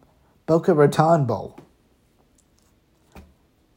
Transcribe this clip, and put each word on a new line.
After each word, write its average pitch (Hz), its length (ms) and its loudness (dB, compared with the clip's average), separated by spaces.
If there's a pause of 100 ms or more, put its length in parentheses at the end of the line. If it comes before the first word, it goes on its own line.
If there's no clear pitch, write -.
(460)
Boca 165 280 0
Raton 151 500 2
Bowl. 101 340 -8 (2250)